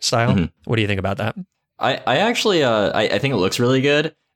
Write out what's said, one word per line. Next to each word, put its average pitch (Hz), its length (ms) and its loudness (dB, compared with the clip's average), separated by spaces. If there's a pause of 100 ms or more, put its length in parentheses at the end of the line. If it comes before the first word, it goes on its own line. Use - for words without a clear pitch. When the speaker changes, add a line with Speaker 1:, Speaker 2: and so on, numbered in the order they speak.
Speaker 1:
style? 120 340 0
Speaker 2:
Mm-hmm. 90 100 2 (200)
Speaker 1:
What - 120 -2
do 113 60 2
you 101 60 0
think 101 100 -2
about 95 200 -4
that? 107 180 -6 (420)
Speaker 2:
I, 131 280 -2
I 127 120 2
actually, 208 440 0
uh, 110 280 2
I, 107 140 0
I 101 140 0
think 139 160 -2
it 110 40 0
looks 92 220 0
really 127 200 2
good, 147 340 0 (220)